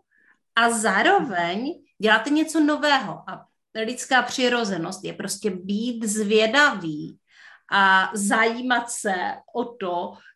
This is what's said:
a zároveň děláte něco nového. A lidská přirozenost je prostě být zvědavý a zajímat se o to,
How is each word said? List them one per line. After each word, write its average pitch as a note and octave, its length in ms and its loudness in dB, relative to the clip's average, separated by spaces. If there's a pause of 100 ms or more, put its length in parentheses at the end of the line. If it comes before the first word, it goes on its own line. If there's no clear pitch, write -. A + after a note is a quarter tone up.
(560)
a A#3 140 4
zároveň A3 1120 0 (180)
děláte A3 280 4
něco D#4 300 0
nového. C#4+ 720 0
A F3 160 -14 (300)
lidská B3 460 0
přirozenost A#3 840 -2
je E3 100 -8
prostě F#3+ 360 -6
být G#3+ 560 -4
zvědavý G#3+ 1120 2 (540)
a F#3+ 420 4
zajímat A#3 760 0
se - 240 -4 (420)
o B3 100 -4
to, F#3 480 -6 (220)